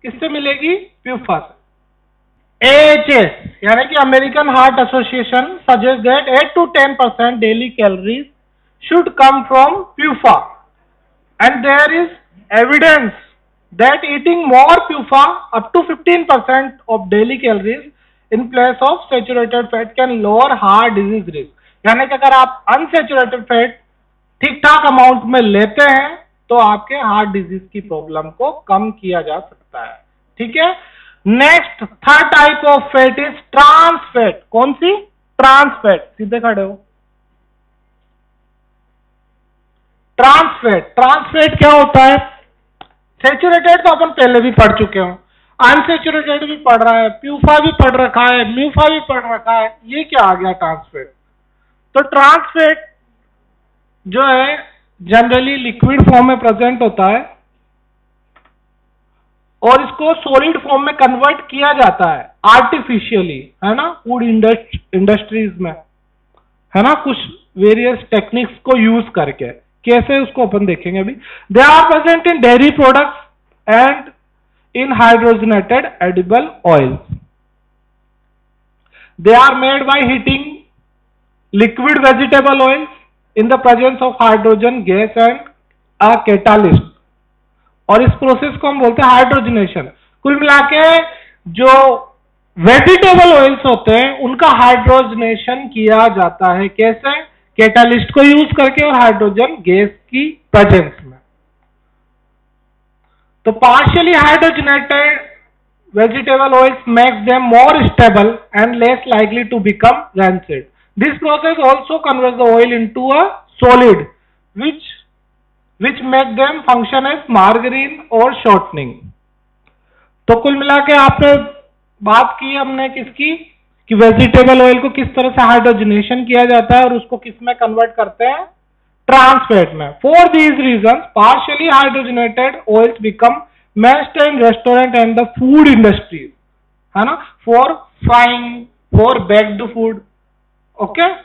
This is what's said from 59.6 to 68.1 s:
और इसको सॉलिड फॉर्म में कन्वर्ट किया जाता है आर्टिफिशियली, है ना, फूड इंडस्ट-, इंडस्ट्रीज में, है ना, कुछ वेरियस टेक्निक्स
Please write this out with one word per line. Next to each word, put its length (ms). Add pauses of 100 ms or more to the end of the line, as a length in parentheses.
और 200
इसको 300
सॉलिड 440
फॉर्म 260
में 120
कन्वर्ट 540
किया 240
जाता 380
है 240 (100)
आर्टिफिशियली, 1080 (120)
है 100
ना, 160
फूड 320
इंडस्ट-, 540 (160)
इंडस्ट्रीज 640
में, 180 (1000)
है 60
ना, 120
कुछ 240 (400)
वेरियस 420
टेक्निक्स 540 (100)